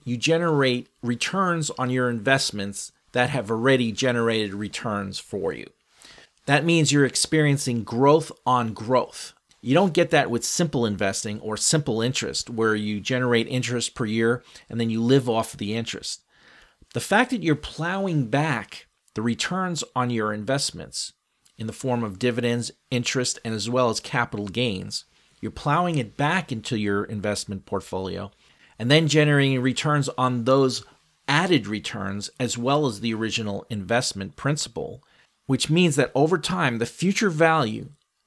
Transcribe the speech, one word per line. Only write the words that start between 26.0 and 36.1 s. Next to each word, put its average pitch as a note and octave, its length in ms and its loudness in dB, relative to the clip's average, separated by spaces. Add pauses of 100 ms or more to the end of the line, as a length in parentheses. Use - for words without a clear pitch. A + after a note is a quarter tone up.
back D#3+ 360 -2
into A2 260 -4
your G2+ 260 0
investment G2+ 600 -6
portfolio F#2+ 680 -6 (460)
and A#2 120 -2
then D#3+ 180 6
generating C#3+ 540 4
returns C#3+ 560 0
on B2 280 0
those C3 400 4 (420)
added D3 400 2
returns G2+ 600 -6 (100)
as A#2+ 180 -2
well C#3 280 2
as G#2 160 -2
the A2+ 120 -2
original G#2+ 560 -4
investment G2+ 680 -4
principal, - 680 -6 (440)
which C3+ 220 0
means E3 260 4
that C3+ 200 2